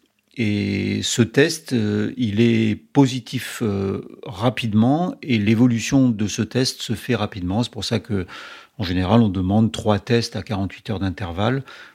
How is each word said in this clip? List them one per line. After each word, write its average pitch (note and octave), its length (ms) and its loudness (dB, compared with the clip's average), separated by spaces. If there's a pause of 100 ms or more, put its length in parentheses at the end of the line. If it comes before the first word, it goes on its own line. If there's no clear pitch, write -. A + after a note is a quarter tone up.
(380)
Et G2+ 640 -2
ce A2+ 220 2
test, D3 500 0
euh, G#2+ 420 0
il A2 260 0
est A2+ 340 2
positif, B2+ 880 0
euh, G2 380 -2 (220)
rapidement A#2 1000 0
et A#2+ 160 0
l'évolution A#2 680 4
de G#2+ 180 -2
ce A2+ 160 -2
test - 400 -4
se A#2+ 100 -4
fait A#2 220 -2
rapidement. G2+ 480 -2
C'est - 80 -10
pour G#2+ 140 -10
ça A2+ 120 0
que, G2+ 300 -4 (500)
en A2 60 -4
général, F#2 400 4
on G#2 60 2
demande G2 420 2
trois G#2 260 0
tests A#2 380 -2
à F#2 80 -6
quarante-huit F#2+ 480 -6
heures F#2+ 80 -4
d'intervalle G2 640 -2 (320)